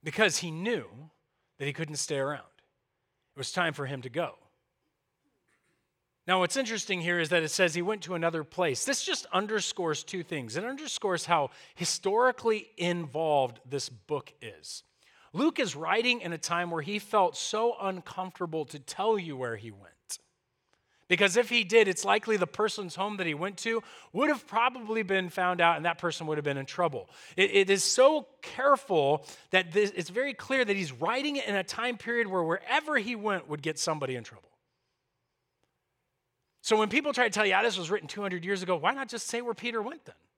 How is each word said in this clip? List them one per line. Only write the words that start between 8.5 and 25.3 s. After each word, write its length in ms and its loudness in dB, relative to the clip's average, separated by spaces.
This 200 -2
just 220 -4
underscores 760 -2
two 220 -8
things. 320 -6
It 80 -4
underscores 640 -4
how 240 2
historically 1000 0
involved 880 0
this 240 -6
book 440 -8
is. 400 -14
Luke 280 0
is 160 -2
writing 460 0
in 100 -6
a 60 -6
time 340 -4
where 100 -4
he 160 -6
felt 380 2
so 440 -2
uncomfortable 840 -6
to 160 -14
tell 360 0
you 200 -6
where 180 -4
he 160 -12
went. 240 -20
Because 320 4
if 100 2
he 160 0
did, 240 6
it's 160 -2
likely 320 2
the 100 2
person's 480 -4
home 220 -4
that 100 -2
he 60 -2
went 280 -6
to 220 -2
would 160 2
have 180 -2
probably 560 0
been 280 0